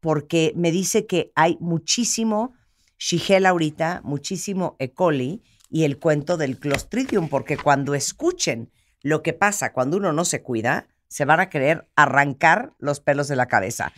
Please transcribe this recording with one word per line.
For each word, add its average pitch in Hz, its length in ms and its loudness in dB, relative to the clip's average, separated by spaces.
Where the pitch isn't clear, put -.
porque 156 560 0
me 170 160 0
dice 190 340 0
que 170 300 -2
hay 185 240 4
muchísimo 214 960 -2
Shigella 190 520 2
ahorita, 165 540 0
muchísimo 175 720 -6
E. 131 140 -6
coli 156 500 -2
y 160 160 0
el 143 140 0
cuento 156 380 0
del 135 220 -4
Clostridium, 180 680 -2
porque 139 280 -4
cuando 139 380 0
escuchen 143 760 -4
lo 151 200 0
que 160 100 -2
pasa 196 400 0
cuando 135 240 0
uno 196 160 0
no 160 120 0
se - 180 -4
cuida, 120 440 -2
se - 160 -4
van 156 160 4
a 185 100 0
querer 151 460 0
arrancar 147 840 4
los 143 220 -4
pelos 143 280 0
de 143 80 -2
la 123 100 2
cabeza. 107 520 -2